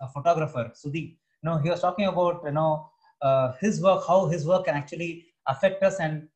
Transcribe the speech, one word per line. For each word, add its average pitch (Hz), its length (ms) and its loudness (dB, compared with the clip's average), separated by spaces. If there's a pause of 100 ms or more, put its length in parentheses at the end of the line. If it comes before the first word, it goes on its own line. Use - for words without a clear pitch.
a 127 80 -10
photographer, 147 680 0
Sudeep. 147 340 -8 (320)
You - 80 -8
know, 165 80 0
he 151 120 0
was 170 100 0
talking 180 280 0
about, 175 380 0
you 147 60 -4
know, 156 380 0 (320)
uh, 135 400 2
his 185 200 0
work, 185 240 4
how 185 220 4
his 156 180 -2
work 180 200 2
can 160 100 0
actually 165 520 -8 (200)
affect 190 340 0
us 190 200 2
and 156 340 -4